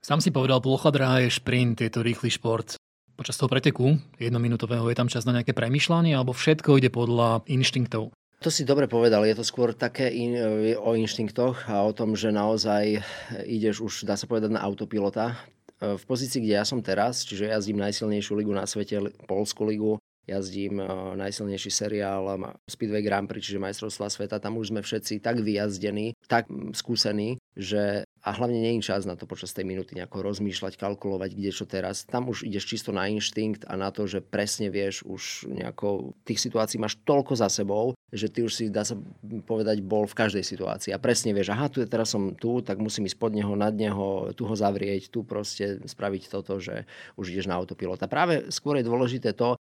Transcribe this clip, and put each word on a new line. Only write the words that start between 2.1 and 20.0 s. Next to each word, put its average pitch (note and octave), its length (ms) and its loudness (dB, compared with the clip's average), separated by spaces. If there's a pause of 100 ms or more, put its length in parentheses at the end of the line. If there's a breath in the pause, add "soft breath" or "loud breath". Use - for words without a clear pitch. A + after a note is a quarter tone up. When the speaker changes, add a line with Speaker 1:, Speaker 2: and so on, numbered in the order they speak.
Speaker 1:
šport. - 480 -2 (380)
Počas - 220 -6
toho C3+ 160 2
preteku D3 480 4 (160)
jednominútového A#2 720 0
je A#2+ 80 2
tam B2 80 2
čas A#2+ 240 0
na C3 80 4
nejaké A#2+ 160 0
premýšľanie, D3 640 4
alebo B2+ 160 2
všetko D3 480 6
ide B2+ 80 4
podľa A#2 640 4
inštinktov? B2 640 0 (240)
Speaker 2:
To - 80 0
si D#3 160 0
dobre C#3 240 6
povedal, A2 400 8
je A2 80 4
to A2+ 80 -4
skôr A#2 320 0
také B2+ 320 0
in-, A#2+ 320 0 (400)
o A2+ 160 2
inštinktoch A#2+ 720 0
a G2+ 160 2
o G#2+ 80 4
tom, A2 240 0
že G#2+ 160 0
naozaj G#2+ 720 2 (400 loud breath)
ideš G#2+ 400 0
už, G2+ 80 -6 (160)
dá G2+ 80 0
sa - 80 -6
povedať, A2 320 0
na - 80 -2
autopilota. G#2 720 -2 (400 loud breath)
V G2+ 320 -4
pozícii, B2+ 320 -2
kde G#2+ 160 4
ja G#2 80 4
som B2 160 -2
teraz, G2 480 0
čiže G#2 240 -2
jazdím G#2 320 0
najsilnejšiu G#2 560 -2
ligu G#2 160 0
na F#2+ 80 -2
svete, G#2 480 -4 (160)
Polskú G#2 400 0
ligu, G#2+ 320 0 (240)